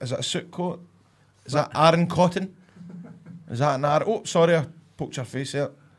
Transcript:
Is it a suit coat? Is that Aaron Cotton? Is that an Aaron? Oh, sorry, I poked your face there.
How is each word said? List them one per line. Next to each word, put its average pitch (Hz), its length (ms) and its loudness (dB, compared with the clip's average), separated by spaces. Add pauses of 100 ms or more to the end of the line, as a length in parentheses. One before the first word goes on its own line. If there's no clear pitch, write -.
Is 123 120 -6
it - 80 -4
a - 20 -6
suit - 300 -6
coat? 180 280 -6 (640)
Is 127 100 -6
that 147 200 0
Aaron 165 320 6
Cotton? 180 480 0 (960)
Is 117 80 -6
that 143 160 2
an 135 100 -2
Aaron? 151 220 2
Oh, 220 160 -2
sorry, 170 340 4
I 147 80 0 (320)
poked - 200 -8
your 127 100 -6
face 135 260 -8
there. 143 180 -2 (280)